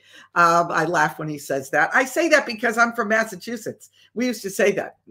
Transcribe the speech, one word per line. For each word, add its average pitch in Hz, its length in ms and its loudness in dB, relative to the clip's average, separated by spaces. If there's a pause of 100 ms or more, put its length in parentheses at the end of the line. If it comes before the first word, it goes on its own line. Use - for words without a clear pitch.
(360)
Um, 170 340 6
I 170 140 0
laugh 160 340 0
when 156 100 -6
he 147 80 -6
says 139 340 -6
that. 156 220 2
I 262 120 2
say 320 240 0
that 294 180 4
because 233 320 -2
I'm 233 140 4
from 226 160 -4
Massachusetts. 220 840 -6 (240)
We 240 120 -2
used 226 160 -4
to 196 80 -8
say 196 220 2
that - 260 -6 (120)